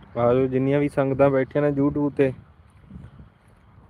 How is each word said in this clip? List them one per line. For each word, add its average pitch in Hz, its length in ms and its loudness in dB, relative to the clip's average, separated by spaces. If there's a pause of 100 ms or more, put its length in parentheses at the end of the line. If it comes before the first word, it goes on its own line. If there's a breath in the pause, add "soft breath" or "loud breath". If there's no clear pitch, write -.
(160)
ਆ 120 180 2
ਜਾਓ 131 120 2
ਜਿੰਨੀਆਂ 135 340 0
ਵੀ 143 100 0
ਸੰਗਤਾਂ 135 400 2
ਬੈਠੀਆਂ 135 340 0
ਨੇ 147 80 2
YouTube 143 380 -2
'ਤੇ, 139 220 0 (1600)